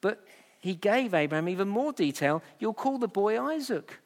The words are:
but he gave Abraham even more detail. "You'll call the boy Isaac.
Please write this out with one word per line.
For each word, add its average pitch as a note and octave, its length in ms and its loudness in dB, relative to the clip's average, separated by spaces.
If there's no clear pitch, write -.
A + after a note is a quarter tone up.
but - 260 -2
he F#3 160 -2
gave G#3 380 2
Abraham D3+ 340 2
even F#3 220 -2
more C4 240 0
detail. D3+ 500 0
"You'll A3 140 -2
call C4+ 240 -2
the A#3+ 100 0
boy G#3 340 0
Isaac. C4+ 640 -4